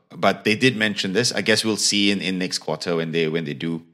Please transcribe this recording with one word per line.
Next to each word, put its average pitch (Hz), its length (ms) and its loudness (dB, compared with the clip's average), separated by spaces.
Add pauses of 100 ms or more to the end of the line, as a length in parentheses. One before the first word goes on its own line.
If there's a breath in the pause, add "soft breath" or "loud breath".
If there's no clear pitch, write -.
(100)
but 95 340 0
they 107 120 2
did 127 200 4
mention 104 360 -2
this. 120 200 0
I 107 100 -2
guess 107 220 2
we'll 110 120 0
see 101 340 2
in, 101 100 0
in 90 180 -4
next 90 200 -4
quarter 82 380 -4
when 82 160 -2
they, 80 160 2
when 80 160 -2
they 73 100 -6
do 82 280 -6 (120)